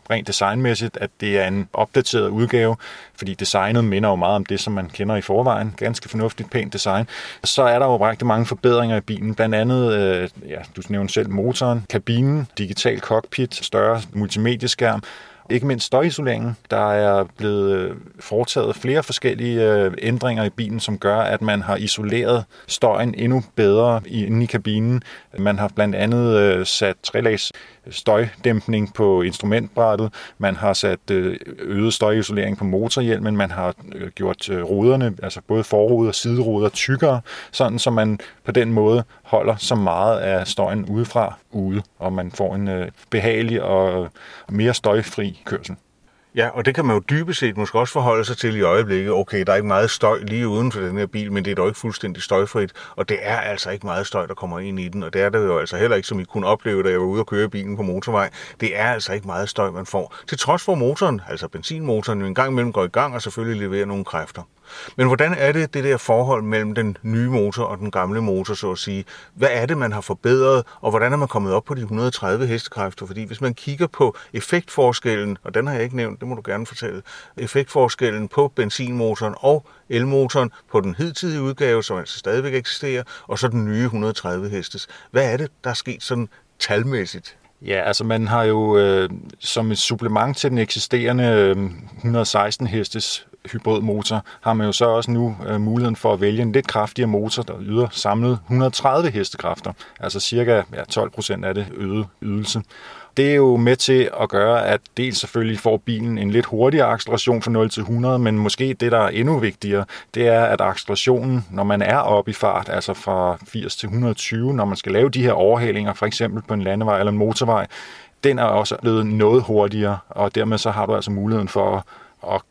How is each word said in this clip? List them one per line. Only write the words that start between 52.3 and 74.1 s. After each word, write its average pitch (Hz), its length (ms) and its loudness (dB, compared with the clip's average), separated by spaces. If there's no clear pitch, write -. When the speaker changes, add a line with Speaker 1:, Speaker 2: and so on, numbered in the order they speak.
Speaker 2:
og 98 140 -4
det 104 120 -2
er 107 160 -2
altså 104 320 -4
ikke 98 160 -8
meget 95 220 -4
støj, 92 200 -4
der 95 60 -8
kommer 87 260 -8
ind 95 200 -8
i 90 80 -6
den, 95 160 -8
og 82 100 -10
det 95 80 0
er 101 80 4
der 107 100 0
jo 92 180 2
altså 80 200 -4
heller 113 180 2
ikke, 95 120 -2
som 104 120 -4
I 92 40 -4
kunne 95 240 -4
opleve, 101 360 0
da 95 60 0
jeg 90 100 2
var 92 60 0
ude 98 140 0
at 110 60 0
køre 104 240 0
bilen 101 260 -8
på 107 80 -6
motorvej. 98 460 -2
Det 104 180 -2
er 107 60 2
altså 113 280 -2
ikke 101 140 -6
meget 95 220 -4
støj, 98 220 0
man 90 140 -8
får. 92 300 -6
Til 147 100 -6
trods 165 260 0
for 190 120 0
motoren, 131 540 0
altså 82 180 -8
benzinmotoren, 113 720 -4
jo 98 60 -4
en 95 100 -4
gang 131 160 0
imellem 120 220 0
går 104 100 2
i 90 40 -2
gang 123 280 0
og 117 60 -8
selvfølgelig 113 400 -6
leverer 98 240 -2
nogle 98 200 -6
kræfter. 80 360 -8
Men 127 120 4
hvordan 135 260 4
er 139 180 2
det, 156 220 0
det 139 100 -2
der 135 140 2
forhold 120 460 2
mellem 107 320 -2
den 107 260 -2
nye 113 280 0
motor 117 340 0
og 104 140 -6
den 101 140 -8
gamle 95 300 -2
motor, 98 320 -2
så 98 180 -6
at 90 60 -6
sige? 98 280 -6
Hvad 127 180 2
er 120 140 0
det, 151 120 -2
man 120 140 -2
har 104 100 -6
forbedret, 127 640 2
og 117 80 -2
hvordan 113 240 2
er 147 40 2
man 143 100 0
kommet 98 260 -2
op 104 120 2
på - 80 -6
de 127 100 -8
hundrede 110 280 -2
tredive 107 340 -2
hestekræfter? 110 600 -6
Fordi 95 180 -10
hvis 107 180 -12
man 127 120 -2
kigger 143 340 -4
på 127 280 2